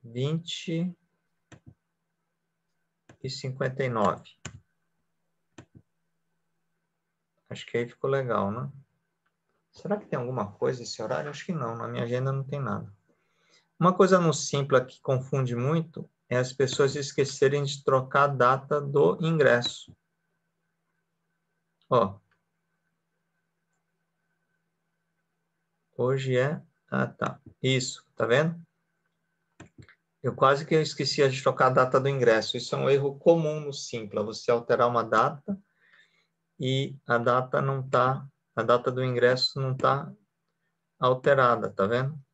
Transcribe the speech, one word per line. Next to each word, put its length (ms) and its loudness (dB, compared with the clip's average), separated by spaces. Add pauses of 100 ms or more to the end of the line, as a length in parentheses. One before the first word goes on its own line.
vinte 880 -6 (2250)
e 80 -8
cinquenta 520 -6
e 60 0
nove. 420 -2 (3250)
Acho 180 -14
que 120 -4
aí 100 -2
ficou 220 -6
legal, 400 -2
né? 200 -8 (1000)
Será 240 -6
que 100 -12
tem 120 -4
alguma 340 -4
coisa 300 -4
esse 200 -12
horário? 280 -4
Acho 160 -14
que 60 -6
não, 240 -6
na 120 -10
minha 160 -6
agenda 260 -2
não 140 -6
tem 160 -8
nada. 340 -8 (840)
Uma 180 4
coisa 240 6
no 120 4
Simpla 520 2
que 160 -20
confunde 560 -2
muito 520 -4 (200)
é 80 0
as 160 -2
pessoas 440 0
esquecerem 680 0
de 180 -8
trocar 420 2
a 100 0
data 460 2
do 440 2
ingresso. 720 2 (1900)
Ó. 300 2 (3750)
Hoje 400 0
é, 260 0 (280)
ah, 160 0
tá. 340 -8 (220)
Isso, 520 -2
tá 120 -4
vendo? 340 0 (1600)
Eu 100 -2
quase 300 2
que 100 -2
eu 60 6
esquecia 480 0
de 140 -2
trocar 240 2
a 40 6
data 300 4
do 80 0
ingresso. 480 2
Isso 180 -6
é 40 -4
um 100 0
erro 300 0
comum 420 2
no 140 -10
Simpla, 500 -6
você 260 -6
alterar 380 2
uma 160 0
data 560 0 (1000)
e 380 -2 (100)
a 120 2
data 420 0
não 260 -4
tá, 400 0 (300)
a 60 -2
data 280 2
do 140 -4
ingresso 560 0
não 160 -4
tá 340 0 (880)
alterada, 720 2
tá 160 0
vendo? 320 -2 (160)